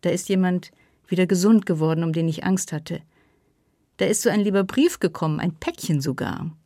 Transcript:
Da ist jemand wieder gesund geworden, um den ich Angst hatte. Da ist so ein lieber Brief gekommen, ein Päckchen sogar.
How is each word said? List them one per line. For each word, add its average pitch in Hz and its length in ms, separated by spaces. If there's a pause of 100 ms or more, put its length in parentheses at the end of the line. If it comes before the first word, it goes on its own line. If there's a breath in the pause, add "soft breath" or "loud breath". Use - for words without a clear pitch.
Da 175 80
ist 170 180
jemand 185 440 (360 soft breath)
wieder 180 180
gesund 196 380
geworden, 160 400
um 165 80
den 165 160
ich 160 160
Angst 190 260
hatte. 160 300 (960)
Da - 80
ist 208 160
so 240 80
ein 208 120
lieber 196 220
Brief 277 380
gekommen, 156 400
ein 170 140
Päckchen 160 480
sogar. 139 520 (120)